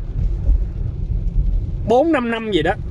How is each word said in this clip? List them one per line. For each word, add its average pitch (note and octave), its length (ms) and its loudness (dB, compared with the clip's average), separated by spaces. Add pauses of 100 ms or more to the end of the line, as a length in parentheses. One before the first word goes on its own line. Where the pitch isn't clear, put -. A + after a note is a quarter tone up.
(1900)
bốn C4 240 4
năm B3 200 0
năm A3+ 200 -4
gì F3 100 4
đó, E3 120 2 (180)